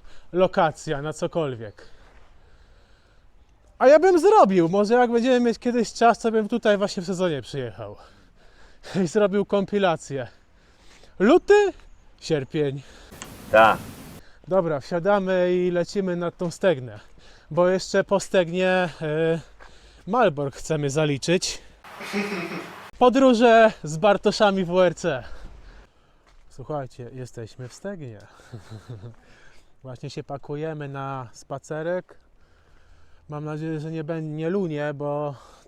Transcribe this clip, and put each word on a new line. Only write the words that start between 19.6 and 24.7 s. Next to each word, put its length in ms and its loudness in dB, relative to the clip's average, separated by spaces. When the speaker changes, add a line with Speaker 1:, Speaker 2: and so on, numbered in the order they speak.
Speaker 1:
Malbork 500 0
chcemy 340 -4
zaliczyć. 680 -2
Podróże 720 6
z 120 -8
Bartoszami 680 2
W 220 2